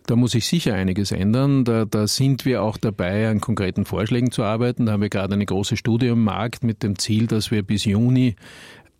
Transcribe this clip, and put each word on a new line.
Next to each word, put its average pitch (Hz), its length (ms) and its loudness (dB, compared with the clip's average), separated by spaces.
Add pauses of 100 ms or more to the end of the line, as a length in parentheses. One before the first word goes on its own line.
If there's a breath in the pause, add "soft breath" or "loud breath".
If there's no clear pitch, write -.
Da 120 100 0
muss 120 160 4
sich 113 140 0
sicher 160 280 0
einiges 95 380 0
ändern. 127 540 2
Da, 113 180 2
da 107 240 0
sind 135 380 0
wir 120 180 0
auch 107 140 -2
dabei, 101 500 0
an 107 140 0
konkreten 98 420 -2
Vorschlägen 117 480 -2
zu - 100 -4
arbeiten. 117 440 0
Da 107 80 0
haben 101 80 0
wir 104 80 0
gerade 98 240 -2
eine 101 120 0
große 98 300 -2
Studie 113 360 0
am 117 120 2
Markt 104 400 -4
mit 113 180 -2
dem 101 160 -2
Ziel, 110 300 0
dass 110 240 -2
wir 107 100 0
bis 101 220 -2
Juni 120 540 2 (640 loud breath)